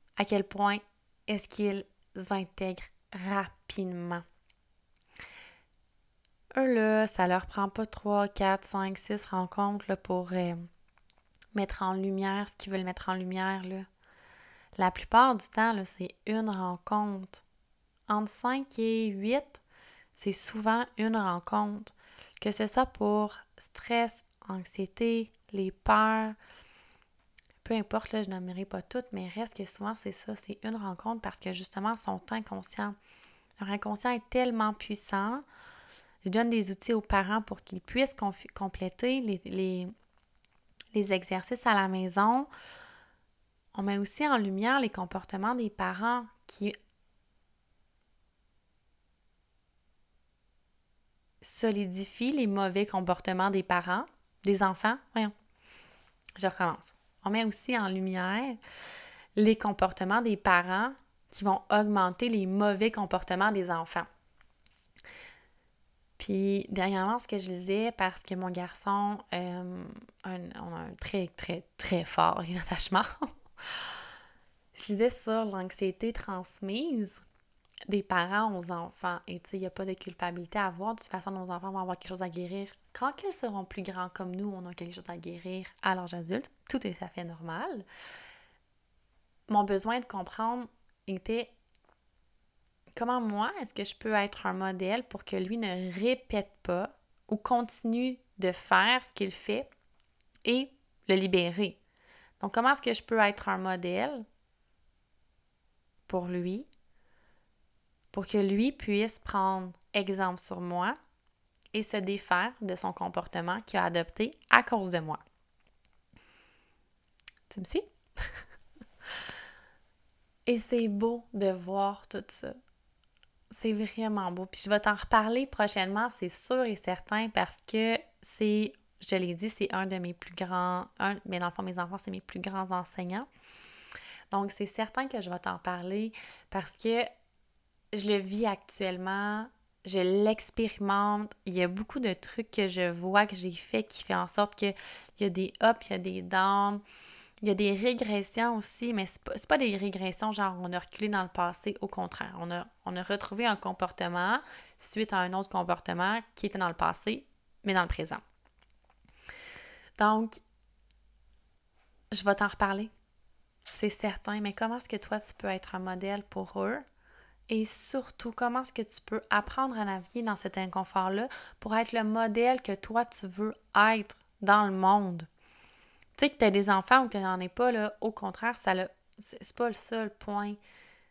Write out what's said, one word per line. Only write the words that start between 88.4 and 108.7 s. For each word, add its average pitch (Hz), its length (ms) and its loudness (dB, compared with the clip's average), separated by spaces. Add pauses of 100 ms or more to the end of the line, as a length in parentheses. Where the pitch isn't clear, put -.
Mon 208 140 4
besoin 202 360 2
de 247 60 -8
comprendre 226 600 -6 (400)
était 220 420 -4 (1500)
comment 247 240 0
moi, 214 400 0
est-ce - 140 -8
que 202 100 -6
je - 120 -2
peux 220 180 -2
être 202 320 2
un 185 80 2
modèle 190 500 -2
pour - 220 -14
que 190 100 -4
lui 190 220 -2
ne 185 420 -2
répète 226 520 0 (120)
pas 180 320 -2 (320)
ou 208 80 0
continue 240 800 0 (200)
de 185 140 2
faire 208 520 6
ce - 100 -14
qu'il 190 180 -2
fait - 380 -4 (760)
et 254 260 2 (360)
le 190 80 6
libérer. 185 640 2 (600)
Donc, 196 140 -4
comment 240 180 6
est-ce 277 100 2
que 240 120 0
je - 100 -4
peux 226 160 2
être 208 300 4
un 190 80 0
modèle 185 640 -2 (1800)
pour 180 200 -2
lui, 180 400 -4 (1500)
pour 196 140 -4
que 214 100 0
lui 202 340 4